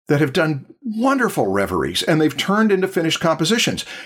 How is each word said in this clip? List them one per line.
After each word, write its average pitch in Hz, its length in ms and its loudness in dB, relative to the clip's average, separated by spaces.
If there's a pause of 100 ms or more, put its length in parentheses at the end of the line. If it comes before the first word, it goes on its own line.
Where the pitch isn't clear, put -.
that 147 120 2
have 143 120 0
done 156 340 -2 (160)
wonderful 226 640 0
reveries, 92 560 0
and 156 180 2
they've 156 160 2
turned 208 360 2
into 185 160 2
finished 165 320 -2
compositions. 160 640 0 (220)